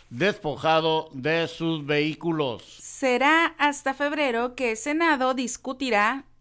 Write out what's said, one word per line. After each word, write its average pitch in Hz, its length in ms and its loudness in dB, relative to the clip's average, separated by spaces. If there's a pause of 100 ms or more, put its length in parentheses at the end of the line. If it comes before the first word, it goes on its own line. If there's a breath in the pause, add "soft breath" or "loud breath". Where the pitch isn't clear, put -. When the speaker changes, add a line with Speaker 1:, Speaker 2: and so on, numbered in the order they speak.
Speaker 1:
despojado 156 1080 0
de 156 340 0
sus 165 360 -4
vehículos. 147 800 -2
Speaker 2:
Será 285 960 0
hasta 285 340 0
febrero 262 600 -2
que 247 160 -2
el 220 60 -4
Senado 294 580 2
discutirá 254 920 0 (140)